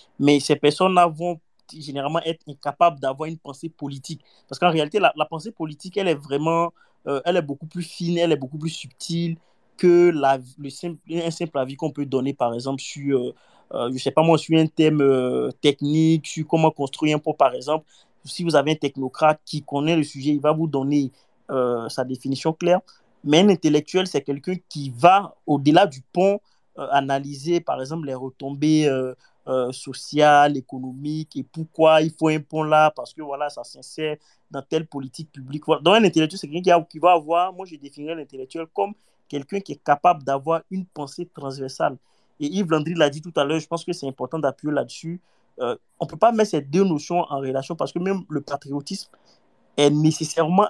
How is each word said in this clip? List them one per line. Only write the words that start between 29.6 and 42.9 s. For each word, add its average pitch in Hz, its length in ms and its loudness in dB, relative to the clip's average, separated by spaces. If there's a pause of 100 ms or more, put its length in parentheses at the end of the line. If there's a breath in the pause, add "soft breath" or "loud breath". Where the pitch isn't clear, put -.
sociales, 147 840 4
économiques, 135 800 -10
et 135 60 -6
pourquoi 160 600 4
il 160 80 -2
faut - 160 0
un 156 120 0
pont 156 220 -6
là, 156 300 4
parce - 240 -10
que 156 80 -12
voilà, 143 260 -6
ça 120 140 -12
s'insère 151 540 -8 (340)
dans 139 100 -8
telle 160 240 -4
politique 143 460 -12
publique. 139 340 -12
Voilà. 151 160 2
Donc, 185 140 6
un 226 80 6
intellectuel, 160 340 2
c'est - 100 -12
quelqu'un 156 140 -8
qui 180 100 4
a, 170 120 6
qui 160 160 -18
va 175 140 6
avoir, 170 400 0
moi, 185 120 -14
je 175 100 -20
définirais 147 380 -12
l'intellectuel 147 580 -12
comme 202 220 -4 (340)
quelqu'un 147 340 -8
qui - 100 -12
est - 120 -14
capable 156 400 2
d'avoir 139 460 -2
une 190 160 -8
pensée 151 400 -10
transversale. 143 720 -6 (440)
Et 147 60 -2
Yves 180 220 -2
Landry 160 260 0